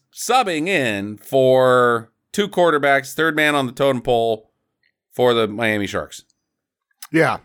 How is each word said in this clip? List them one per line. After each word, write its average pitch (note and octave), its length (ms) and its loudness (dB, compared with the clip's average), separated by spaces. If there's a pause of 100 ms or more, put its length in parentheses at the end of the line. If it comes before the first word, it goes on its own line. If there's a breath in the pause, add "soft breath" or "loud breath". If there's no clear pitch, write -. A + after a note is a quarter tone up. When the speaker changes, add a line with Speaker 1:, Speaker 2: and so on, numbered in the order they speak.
(140)
Speaker 1:
subbing F#3+ 540 -2
in G#2+ 500 -4
for B2+ 920 2 (220)
two G3+ 160 -4
quarterbacks, C#3+ 640 0
third D#3 240 -2
man D3+ 180 0
on C3+ 120 0
the A#2 60 -8
totem C3+ 280 -2
pole A#2 520 -4 (600)
for B2 220 2
the A2+ 120 0
Miami G#2 400 -2
Sharks. E2 360 -8 (880)
Speaker 2:
Yeah. C#3+ 320 0